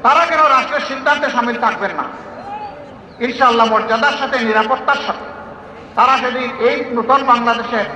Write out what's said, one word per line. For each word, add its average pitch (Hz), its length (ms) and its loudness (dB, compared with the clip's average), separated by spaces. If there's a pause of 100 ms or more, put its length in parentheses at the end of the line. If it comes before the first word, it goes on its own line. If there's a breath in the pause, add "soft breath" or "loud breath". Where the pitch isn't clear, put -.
তারা 302 220 6
কেন 320 140 0
রাষ্ট্রের 285 420 2
সিদ্ধান্তে 285 480 0
সামিল 233 320 -2
থাকবেন 202 360 0
না? 139 60 -4 (1160)
ইনশাআল্লাহ 233 480 2
মর্যাদার 226 520 2
সাথে, 269 200 -2
নিরাপত্তার 233 560 0
সাথে - 300 -6 (720)
তারা 254 220 4
যদি 247 320 -4 (100)
এই 247 340 0
নতুন 262 300 2
বাংলাদেশের 233 640 2 (100)